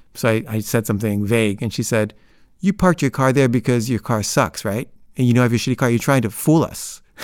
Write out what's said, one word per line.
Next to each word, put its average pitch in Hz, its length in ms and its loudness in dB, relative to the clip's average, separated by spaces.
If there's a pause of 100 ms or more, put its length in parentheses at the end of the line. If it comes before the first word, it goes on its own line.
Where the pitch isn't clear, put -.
(140)
So - 160 0
I, 110 180 0
I 110 120 -4
said 110 280 -2
something 104 380 -2
vague 107 360 0
and 113 120 -4
she 120 100 -4
said, 110 300 -2 (480)
"You 190 120 2
parked 185 280 2
your 135 100 2
car 131 220 2
there 131 160 4
because 120 400 0
your 113 100 -2
car 107 240 -2
sucks, - 400 -2
right? 107 240 -4 (300)
And 127 100 2
you 120 60 4
know, 120 80 4
I - 20 4
have 117 80 2
your 117 80 0
shitty 123 180 -2
car. 127 120 0
You're 117 100 2
trying 135 220 2
to 110 80 -2
fool 151 340 2
us." - 380 -10 (220)